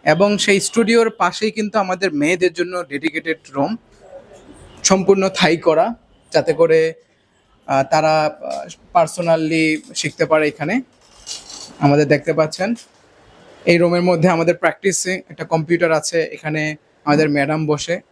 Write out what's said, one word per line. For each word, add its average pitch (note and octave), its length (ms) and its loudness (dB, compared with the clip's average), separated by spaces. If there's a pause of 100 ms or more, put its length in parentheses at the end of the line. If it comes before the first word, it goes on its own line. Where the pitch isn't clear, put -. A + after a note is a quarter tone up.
এবং F#3+ 340 2
সেই G3 220 2
স্টুডিওর A3+ 500 2
পাশেই G3+ 400 -2
কিন্তু G#3+ 280 -4
আমাদের F#3 340 -2
মেয়েদের E3+ 400 0
জন্য F3 360 -6
ডেডিকেটেড D#3 500 -6 (160)
রুম D3 220 -2 (1080)
সম্পূর্ণ F#3+ 440 2
থাই F3 280 2
করা, E3+ 380 2 (380)
যাতে D#3+ 200 0
করে, D#3+ 420 2 (720)
আহ, C3+ 240 0
তারা, D#3 240 2 (100)
আহ, - 440 -6 (240)
পার্সোনালি D#3+ 920 0 (120)
শিখতে - 320 -4
পারে। D#3 220 2
এখানে D#3+ 320 -4 (1000)
আমাদের C#3+ 300 2
দেখতে D3+ 240 0
পাচ্ছেন D#3+ 420 -2 (920)
এই E3+ 140 4
রুমের F3 240 2
মধ্যে F3+ 260 2
আমাদের E3 260 2
প্র্যাকটিসে F#3 760 -2
একটা D#3+ 160 -12
কম্পিউটার D#3+ 480 0
আছে, D#3+ 300 -2
এখানে D#3 540 -6 (280)
আমাদের D3 260 2
ম্যাডাম D3 360 -2
বসে। D3+ 340 -4 (120)